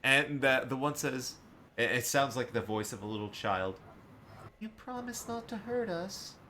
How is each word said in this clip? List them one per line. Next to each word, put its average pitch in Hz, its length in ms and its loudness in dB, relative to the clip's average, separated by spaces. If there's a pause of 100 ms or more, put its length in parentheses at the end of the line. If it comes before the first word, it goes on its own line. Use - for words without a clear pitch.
And 139 400 4
the, 131 260 6
the 127 80 -2
one 139 200 0
says, 131 400 -4 (420)
it, 113 140 4
it 120 140 2
sounds 139 300 4
like 123 180 -2
the 117 80 2
voice 107 320 -2
of 104 100 -8
a - 20 -10
little 107 240 -4
child, 95 500 0 (800)
You 220 100 -10
promised 247 580 -8
not 233 220 -6
to 240 80 -6
hurt 233 320 -2
us. 180 440 -4 (160)